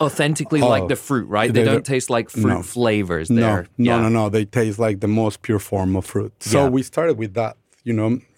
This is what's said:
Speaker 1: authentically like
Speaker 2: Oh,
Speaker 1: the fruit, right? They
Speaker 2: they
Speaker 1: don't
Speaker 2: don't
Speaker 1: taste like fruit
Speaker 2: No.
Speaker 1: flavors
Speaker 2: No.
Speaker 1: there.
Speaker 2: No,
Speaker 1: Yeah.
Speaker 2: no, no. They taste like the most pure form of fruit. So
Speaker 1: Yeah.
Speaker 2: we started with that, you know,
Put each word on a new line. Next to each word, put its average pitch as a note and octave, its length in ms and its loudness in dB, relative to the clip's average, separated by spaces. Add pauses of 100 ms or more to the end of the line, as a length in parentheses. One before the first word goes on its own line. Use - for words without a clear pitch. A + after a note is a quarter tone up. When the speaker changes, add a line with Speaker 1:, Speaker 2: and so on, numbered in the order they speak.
Speaker 1:
authentically D3+ 600 0
like A#2 240 2
Speaker 2:
Oh, F2 40 -2
Speaker 1:
the C3 80 -2
fruit, B2+ 320 -4
right? G#2+ 240 0
They A2+ 80 4
Speaker 2:
they A#2 40 4
Speaker 1:
don't C3 120 2
Speaker 2:
don't - 100 -4
Speaker 1:
taste C3 240 -2
like A#2 180 -2
fruit A2+ 160 -2 (140)
Speaker 2:
No. F2 40 -8
Speaker 1:
flavors G2 680 0
Speaker 2:
No. A#2 100 4
Speaker 1:
there. G#2 260 0 (120)
Speaker 2:
No, A#2+ 180 2
Speaker 1:
Yeah. A2+ 60 2
Speaker 2:
no, A2 80 2
no. A2+ 180 2
They G#2+ 160 0
taste G#2+ 340 -2
like G#2+ 220 0
the G#2 80 0
most G#2+ 340 0
pure G#2+ 180 0
form F#2+ 360 -2
of F#2 80 -2
fruit. G#2 360 -6
So C#3 240 2
Speaker 1:
Yeah. C3+ 40 2
Speaker 2:
we B2+ 140 0
started D3+ 360 -2
with A2 160 -6
that, A2+ 220 -4 (280)
you A#2 100 -2
know, A2 240 0 (200)